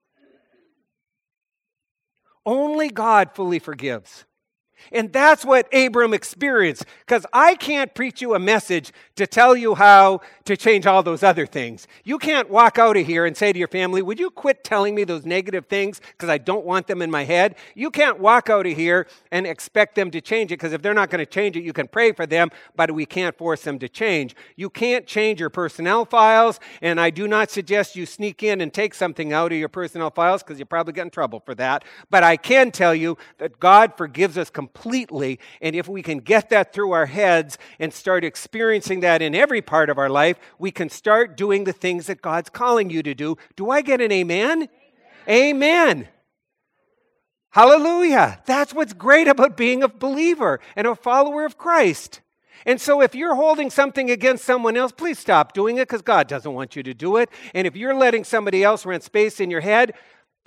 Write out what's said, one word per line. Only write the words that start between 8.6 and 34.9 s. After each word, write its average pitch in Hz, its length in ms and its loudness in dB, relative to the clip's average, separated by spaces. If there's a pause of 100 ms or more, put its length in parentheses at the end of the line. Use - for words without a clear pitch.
to 202 100 -2
tell 247 300 6
you 226 180 -2
how 196 460 8 (240)
to 202 120 -4
change 202 300 0
all 190 160 6
those 170 200 -4
other 170 220 4
things. 117 420 -10 (180)
You 277 140 -6
can't 285 300 -2
walk 226 300 4
out 226 180 4
of 165 100 0
here 170 200 -2
and 165 100 -6
say 208 160 0
to 180 60 -4
your 175 100 -4
family, 185 320 -4
"Would 196 180 -6
you 359 120 -6
quit - 340 -2
telling 208 300 -2
me 208 100 -4
those 165 220 -8
negative 185 400 -6
things 196 340 -6 (160)
'cause 175 140 -8
I 147 80 0
don't 185 260 -6
want 180 220 -4
them 180 160 -6
in 165 80 -6
my 147 140 -4
head?" 175 320 0 (180)
You 262 160 -10
can't 269 300 0
walk 226 280 4
out 202 180 0
of 160 100 -6
here 170 300 0 (240)
and 185 160 -4
expect 208 480 -4
them 190 180 -2
to 160 80 -8
change 220 320 -4
it, 175 60 -8
'cause 160 140 -8
if 156 80 -8
they're 202 140 -4
not 202 160 0
gonna 165 160 -4
change 190 300 -4
it, 170 80 -8
you 165 80 -10
can 143 160 -6
pray 226 240 0
for 170 120 -8
them, 160 260 0 (260)
but 165 160 0
we 151 120 -6
can't 180 320 -6
force 165 260 -6
them 143 180 -8
to 123 80 -12
change. 165 460 -4 (220)
You 190 140 -12
can't 247 360 -4
change 214 340 -4
your 156 100 -6
personnel 180 540 -4
files, 220 560 2 (200)
and 170 200 -2
I 170 100 2
do 190 180 -8
not 214 220 0
suggest 196 460 -4
you 180 100 -10
sneak 208 360 -12
in 208 180 -2
and 156 120 -6
take 202 220 -6
something 160 380 -6
out 170 200 0
of 160 60 -4
your 156 100 -6
personnel 165 420 -8
files, 180 320 0
'cause 147 160 -18
you 139 60 -16
probably 165 300 -6
get 185 80 -10
in 175 80 -14
trouble 120 340 -8
for 131 120 -14
that. 127 280 -4 (260)
But 185 120 6
I 165 140 4
can 254 340 2
tell 170 240 0
you 160 240 -4 (200)
that 156 220 -12
God 202 360 6
forgives 160 420 -4
us 165 100 -6
completely. 147 880 -8 (220)